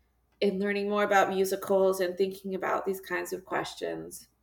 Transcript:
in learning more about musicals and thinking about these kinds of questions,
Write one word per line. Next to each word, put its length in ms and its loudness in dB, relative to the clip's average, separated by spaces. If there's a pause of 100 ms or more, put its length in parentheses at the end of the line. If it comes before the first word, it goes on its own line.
(420)
in 180 2
learning 300 0
more 140 2
about 260 6
musicals 680 2
and 180 -2
thinking 380 -2
about 300 -2
these 160 -4
kinds 320 -6
of 120 -8
questions, 840 -6 (160)